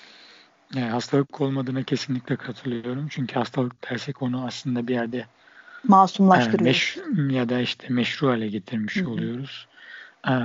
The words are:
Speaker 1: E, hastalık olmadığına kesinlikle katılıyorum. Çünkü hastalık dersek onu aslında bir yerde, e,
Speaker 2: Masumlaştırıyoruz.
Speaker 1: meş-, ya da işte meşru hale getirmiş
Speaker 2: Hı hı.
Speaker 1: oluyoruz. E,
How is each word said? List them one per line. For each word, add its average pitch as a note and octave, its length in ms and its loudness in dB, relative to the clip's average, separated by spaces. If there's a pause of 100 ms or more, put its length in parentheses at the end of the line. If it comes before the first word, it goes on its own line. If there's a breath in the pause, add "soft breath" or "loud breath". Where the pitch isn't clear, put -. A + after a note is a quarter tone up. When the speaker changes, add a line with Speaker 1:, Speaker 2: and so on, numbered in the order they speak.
(760 loud breath)
Speaker 1:
E, C3 40 -2
hastalık B2 600 0
olmadığına C3+ 420 -2
kesinlikle B2+ 520 -2
katılıyorum. B2 720 -6
Çünkü B2+ 280 -4
hastalık B2 560 -2
dersek B2+ 300 -6
onu B2+ 240 -2
aslında A#2+ 420 -4
bir B2+ 60 0
yerde, A#2 240 -2
e, A2+ 80 -6 (580 loud breath)
Speaker 2:
Masumlaştırıyoruz. F#3+ 800 6
Speaker 1:
meş-, - 340 2 (320)
ya B2+ 200 0
da B2 100 0
işte - 300 -6
meşru B2 400 0
hale A2 180 0
getirmiş G#2+ 500 -4
Speaker 2:
Hı F#3+ 40 0
hı. E3 80 -2
Speaker 1:
oluyoruz. A#2 580 -6 (600 loud breath)
E, C3+ 40 2 (120)